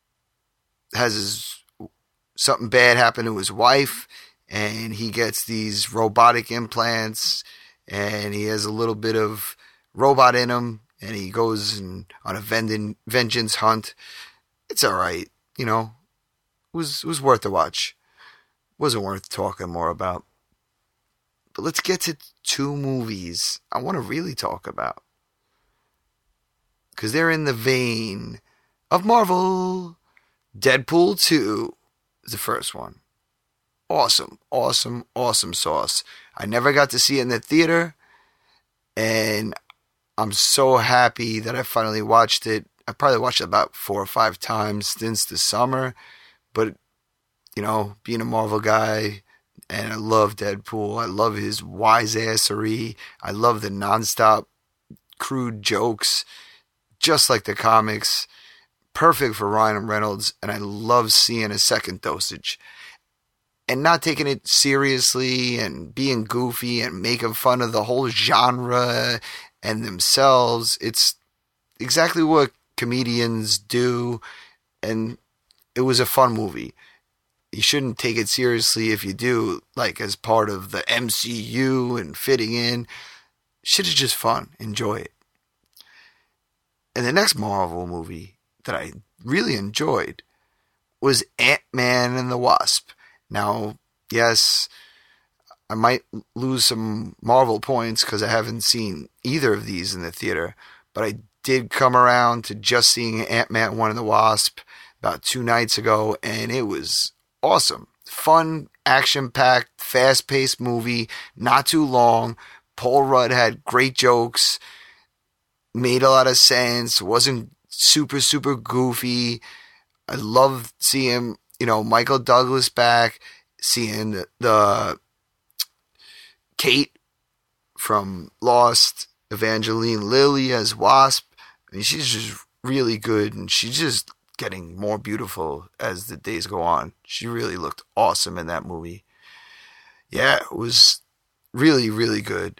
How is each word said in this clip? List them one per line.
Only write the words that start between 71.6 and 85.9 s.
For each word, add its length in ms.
exactly 440
what 280
comedians 800
do, 640
and 340
it 60
was 200
a 40
fun 280
movie. 400
You 80
shouldn't 360
take 180
it 140
seriously 640
if 120
you 100
do, 480
like, 240
as 160
part 340
of 220
the 180
M 200
C 240
U 640
and 180
fitting 380
in. 340
Shit 260
is 60
just 220
fun. 420
Enjoy 380
it. 180